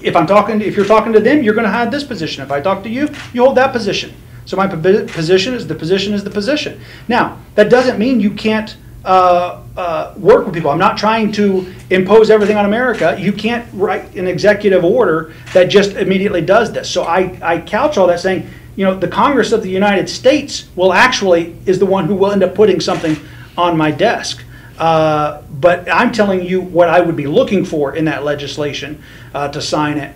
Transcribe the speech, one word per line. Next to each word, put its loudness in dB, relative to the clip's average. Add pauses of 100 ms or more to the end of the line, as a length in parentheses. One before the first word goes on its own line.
If -2
I'm 2
talking, 2
if -4
you're 2
talking 2
to 6
them, 2
you're 2
gonna 0
hide -2
this -6
position. -8
If -10
I -2
talk -2
to -10
you, -4 (240)
you 2
hold 4
that 2
position. -4 (340)
So -6
my 2
posi-, 0
position 0
is -8
the -6
position -2
is -6
the -8
position. -6 (260)
Now, -2 (180)
that 4
doesn't 2
mean 0
you 2
can't, -4 (300)
uh, 2 (180)
uh, -6
work 4
with -6
people. -2
I'm 0
not 2
trying 0
to 0 (240)
impose 4
everything 4
on 2
America. 0
You -2
can't -4
write -4
an -6
executive 2
order 0 (200)
that 6
just 4
immediately 0
does 2
this. -8
So -4
I, -2
I -2
couch -2
all 4
that 2
saying, -4 (300)
you 0
know, 0
the -4
Congress 0
of 0
the -8
United 0
States -2 (100)
will 2
actually, 2 (120)
is 2
the 2
one 0
who 0
will 0
end 2
up 0
putting 4
something -2 (420)
on 0
my 0
desk. -2 (360)
Uh, 0 (180)
but 2
I'm 2
telling -2
you -2
what 2
I 4
would 0
be -6
looking 0
for -4
in -2
that -4
legislation, -6 (320)
uh, -4
to -8
sign -2
it -10